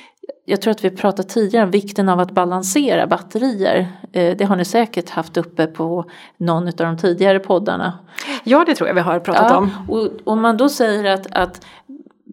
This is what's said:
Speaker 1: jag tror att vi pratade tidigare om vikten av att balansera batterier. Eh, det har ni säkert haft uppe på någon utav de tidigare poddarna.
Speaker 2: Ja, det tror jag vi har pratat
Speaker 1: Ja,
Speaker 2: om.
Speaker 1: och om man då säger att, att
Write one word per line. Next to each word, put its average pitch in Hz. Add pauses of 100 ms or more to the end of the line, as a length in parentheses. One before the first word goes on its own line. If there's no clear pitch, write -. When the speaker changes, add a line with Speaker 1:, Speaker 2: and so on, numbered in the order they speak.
(460)
Speaker 1:
jag 196
tror 220
att 214
vi 185
pratade 190
tidigare 220
om 175
vikten 202
av 180
att 180
balansera 185
batterier. 196 (240)
Eh, 180
det 202
har 196
ni 180
säkert 220
haft -
uppe 165
på 165 (320)
någon 170
utav 170
de 165
tidigare 190
poddarna. 185 (440)
Speaker 2:
Ja, 277
det 302
tror 165
jag 185
vi 180
har 170
pratat 196
Speaker 1:
Ja, 262
Speaker 2:
om. 190 (160)
Speaker 1:
och 220 (160)
om 220
man 226
då 269
säger 214 (100)
att, 190
att 185 (680)